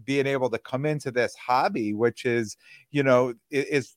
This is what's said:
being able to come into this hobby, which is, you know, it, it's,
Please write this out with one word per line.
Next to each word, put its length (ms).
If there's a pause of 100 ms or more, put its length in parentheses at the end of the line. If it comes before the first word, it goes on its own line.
being 220
able 240
to 80
come 300
into 240
this 240
hobby, 580
which 320
is, 320 (320)
you 140
know, 260 (220)
it, 180
it's, 280